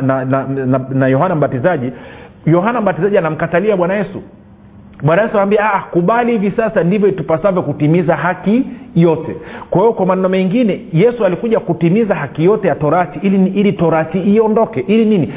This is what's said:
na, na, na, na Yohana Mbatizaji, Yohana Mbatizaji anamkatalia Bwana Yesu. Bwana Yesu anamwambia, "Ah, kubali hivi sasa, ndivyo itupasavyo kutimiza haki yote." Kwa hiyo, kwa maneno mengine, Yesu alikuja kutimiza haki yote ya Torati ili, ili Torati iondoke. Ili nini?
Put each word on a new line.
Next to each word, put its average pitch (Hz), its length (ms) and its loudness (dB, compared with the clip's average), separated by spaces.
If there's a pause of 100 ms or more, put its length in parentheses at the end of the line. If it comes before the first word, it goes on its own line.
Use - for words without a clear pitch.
na, 135 220 0
na, 131 220 0
na, 131 340 -2 (100)
na 131 180 2
Yohana 156 260 2
Mbatizaji, 139 580 0 (540)
Yohana 190 340 2
Mbatizaji 196 380 0
anamkatalia 175 580 0
Bwana 175 180 0
Yesu. 202 280 -6 (800)
Bwana 165 200 4
Yesu 226 120 0
anamwambia, 208 400 2
"Ah, 185 60 -2
kubali 226 520 0
hivi 202 240 0
sasa, 214 280 0
ndivyo 196 240 2
itupasavyo 165 540 0
kutimiza 156 540 0
haki 185 480 -2 (300)
yote." 165 420 0 (340)
Kwa 165 100 2
hiyo, 220 120 4
kwa 202 140 -2
maneno 185 220 0
mengine, 190 520 0 (120)
Yesu 220 320 2
alikuja 196 360 0
kutimiza 185 540 0
haki 151 300 -4
yote 196 240 2
ya 147 60 0
Torati 165 480 0
ili, 190 240 2 (140)
ili 202 120 2
Torati 160 480 0
iondoke. 214 600 2
Ili 220 240 2
nini? 202 320 2